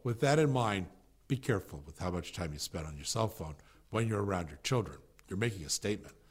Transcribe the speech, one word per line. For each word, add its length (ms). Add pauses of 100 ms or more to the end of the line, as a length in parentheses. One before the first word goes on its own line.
with 180
that 180
in 120
mind, 360 (400)
be 100
careful 480
with 140
how 120
much 220
time 200
you 60
spend 280
on 80
your 100
cell 220
phone 280 (340)
when 180
you're 160
around 260
your 140
children. 340 (300)
You're 100
making 280
a 40
statement 460 (160)